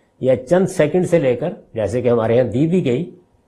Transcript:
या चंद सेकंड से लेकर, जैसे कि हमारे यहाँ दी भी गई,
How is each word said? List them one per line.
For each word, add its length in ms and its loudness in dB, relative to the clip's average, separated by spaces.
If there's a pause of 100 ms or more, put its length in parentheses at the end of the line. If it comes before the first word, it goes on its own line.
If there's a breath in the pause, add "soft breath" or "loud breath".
(200 soft breath)
या 160 2
चंद 320 0
सेकंड 380 0
से 120 2
लेकर, 380 -2 (180)
जैसे 280 -2
कि 60 0
हमारे 280 2
यहाँ 120 2
दी 180 0
भी 160 0
गई, 240 -2 (420)